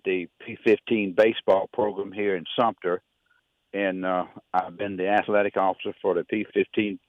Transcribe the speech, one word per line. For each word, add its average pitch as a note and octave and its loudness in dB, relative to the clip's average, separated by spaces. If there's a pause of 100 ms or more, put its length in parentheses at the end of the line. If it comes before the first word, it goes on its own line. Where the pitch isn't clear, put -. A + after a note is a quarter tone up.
the F#2 -2 (160)
P A2+ -12
fifteen G#2 2
baseball G#2 2
program G2 -4
here G2+ -2
in E2 -8 (140)
Sumter. F#2+ 0 (720)
And, F#2+ -2
uh, F2+ 0 (280)
I've F2+ -2
been G2 -6
the F#2 -2
athletic G#2 2
officer F#2+ 0
for F#2+ 2
the F2 0
P G#2+ -4
fifteen G#2+ 0 (100)